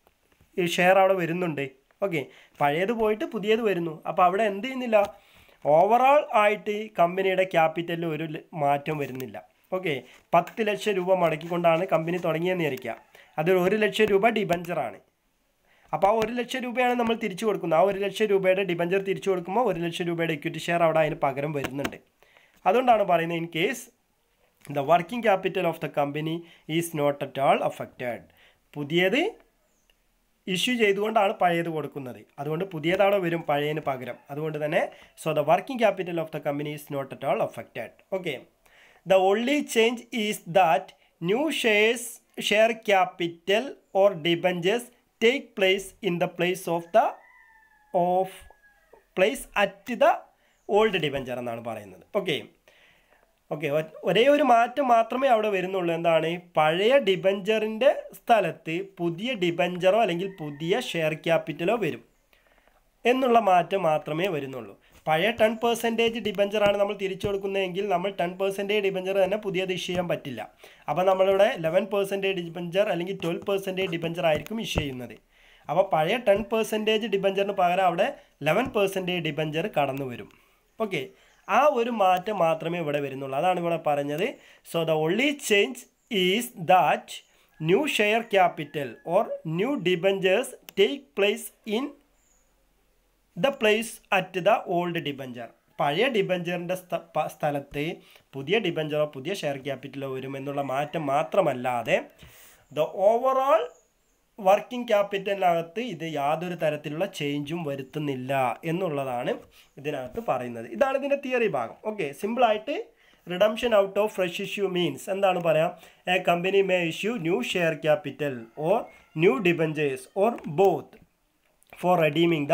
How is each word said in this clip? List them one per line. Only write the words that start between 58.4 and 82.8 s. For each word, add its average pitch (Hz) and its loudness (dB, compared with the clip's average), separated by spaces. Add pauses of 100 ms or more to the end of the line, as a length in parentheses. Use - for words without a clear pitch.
പുതിയ 170 -4 (120)
ഡിബഞ്ചറോ 180 2
അല്ലെങ്കിൽ 175 -2 (140)
പുതിയ 160 -2 (100)
ഷെയർ 160 0 (120)
ക്യാപിറ്റലോ 165 0
വരും 123 -6 (1120)
എന്നുള്ള 254 4 (140)
മാറ്റം 180 4 (100)
മാത്രമേ 151 -2
വരുന്നുള്ളൂ. 131 -8 (320)
പഴയ 160 2 (120)
ടെൻ 226 4 (100)
പെർസെൻറ്റേജ് 233 0
ഡിബഞ്ചറാണ് 202 2
നമ്മൾ 202 0
തിരിച്ചു 190 -6
കൊടുക്കുന്നതെങ്കിൽ 196 -4
നമ്മൾ 180 -2 (100)
ടെൻ 175 -2
പെർസെൻറ്റേജ് 202 -2
ഡിബഞ്ചർ 190 -2
തന്നെ 208 0
പുതിയത് 185 -2
ഇഷ്യൂ 175 -8
ചെയ്യാൻ 175 -2
പറ്റില്ല. 135 -8 (500)
അപ്പോൾ 170 0
നമ്മളിവിടെ 190 4 (120)
ഇലവൻ 170 2
പെർസെൻറ്റേജ് 196 -2
ഡിബഞ്ചർ 175 -2
അല്ലെങ്കിൽ 180 -4
ട്വൽവ് 170 -4
പെർസെൻറ്റേജ് 190 -2
ഡിബഞ്ചർ 165 -4
ആയിരിക്കും 151 -2
ഇഷ്യൂ - -2
ചെയ്യുന്നത്. 123 -8 (560)
അപ്പോൾ 175 4
പഴയ 165 2 (120)
ടെൻ 202 6 (120)
പെർസെൻറ്റേജ് 220 0
ഡിബഞ്ചറിന് 196 0
പകരം 180 2
അവിടെ 180 0 (360)
ഇലവൻ 185 0
പെർസെൻറ്റേജ് 185 -2
ഡിബഞ്ചർ 156 -4 (100)
കടന്നു 139 -2
വരും. 104 -14 (540)
ഓക്കെ, 180 -4 (560)
ആ - 4 (200)
ഒരു 240 -2 (100)
മാറ്റം 185 2
മാത്രമേ 165 -2